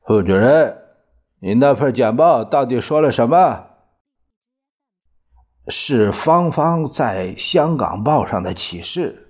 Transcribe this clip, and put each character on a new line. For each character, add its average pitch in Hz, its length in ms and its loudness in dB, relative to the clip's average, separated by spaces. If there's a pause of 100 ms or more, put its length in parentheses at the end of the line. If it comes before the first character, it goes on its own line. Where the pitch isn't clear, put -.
贺 107 220 2
主 90 100 0
任， 131 440 2 (640)
你 98 140 -4
那 135 200 4
份 127 180 -2
简 113 220 0
报 151 300 2
到 139 200 0
底 120 160 -2
说 151 200 -2
了 147 100 2
什 117 180 0
么？ 156 360 2 (2000)
是 107 460 0
芳 165 400 0
芳 160 360 0
在 95 480 -4
香 160 400 0
港 104 280 -4
报 131 200 2
上 101 160 -4
的 92 140 -6
启 - 260 -12
事。 - 500 -8